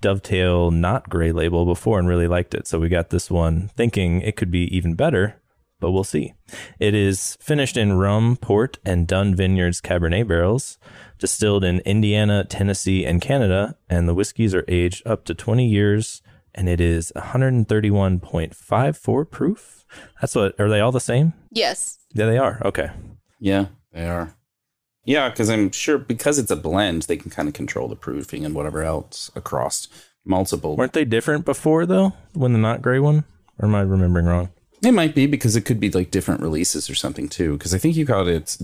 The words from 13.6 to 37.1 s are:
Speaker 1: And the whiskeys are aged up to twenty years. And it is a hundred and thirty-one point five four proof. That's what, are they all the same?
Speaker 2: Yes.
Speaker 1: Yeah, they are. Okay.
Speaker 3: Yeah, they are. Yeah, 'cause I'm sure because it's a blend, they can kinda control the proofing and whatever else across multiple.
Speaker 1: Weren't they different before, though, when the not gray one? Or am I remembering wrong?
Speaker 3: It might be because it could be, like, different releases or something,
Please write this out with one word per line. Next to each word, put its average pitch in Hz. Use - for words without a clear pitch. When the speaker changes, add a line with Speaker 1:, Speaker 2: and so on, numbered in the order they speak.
Speaker 1:
And 85
the 85
whiskeys 101
are 90
aged 90
up 110
to -
twenty 120
years. 104
And 92
it 87
is 85
a -
hundred 131
and 117
thirty-one 101
point 82
five 135
four 131
proof. -
That's -
what, 101
are 104
they 104
all 120
the 127
same? 143
Speaker 2:
Yes. 190
Speaker 1:
Yeah, 107
they 113
are. 117
Okay. 80
Speaker 3:
Yeah, 98
they 85
are. 85
Yeah, 135
'cause 110
I'm 107
sure -
because 143
it's 104
a 90
blend, 82
they 85
can -
kinda 73
control -
the -
proofing -
and 76
whatever 76
else -
across -
multiple. 92
Speaker 1:
Weren't 127
they 156
different 127
before, 160
though, 190
when 127
the 110
not 113
gray 127
one? 151
Or 98
am 107
I 101
remembering 90
wrong? 87
Speaker 3:
It 247
might 160
be 139
because 120
it 113
could 113
be, 101
like, 90
different 92
releases 78
or 69
something, -